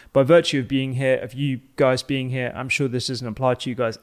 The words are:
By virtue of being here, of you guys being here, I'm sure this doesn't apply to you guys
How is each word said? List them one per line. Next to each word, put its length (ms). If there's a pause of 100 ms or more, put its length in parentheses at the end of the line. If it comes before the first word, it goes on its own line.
(140)
By 80
virtue 380
of 80
being 260
here, 240
of 160
you 260 (160)
guys 260
being 280
here, 260
I'm 140
sure 180
this 200
doesn't 180
apply 300
to 120
you 60
guys 280